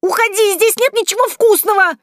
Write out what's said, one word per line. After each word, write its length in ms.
Уходи, 520
здесь 220
нет 160
ничего 360
вкусного! 640